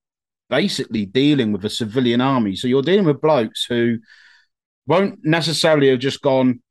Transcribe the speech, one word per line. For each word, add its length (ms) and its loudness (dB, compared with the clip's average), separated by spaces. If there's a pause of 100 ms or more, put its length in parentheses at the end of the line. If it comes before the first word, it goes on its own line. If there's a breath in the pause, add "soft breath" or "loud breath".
(500)
basically 560 -4
dealing 460 0
with 120 -6
a 60 -4
civilian 500 -2
army. 340 0
So 140 -6
you're 140 0
dealing 240 2
with 160 0
blokes 420 0
who 320 0 (920 soft breath)
won't 380 0
necessarily 640 2
have 120 2
just 200 -4
gone, 400 0 (100)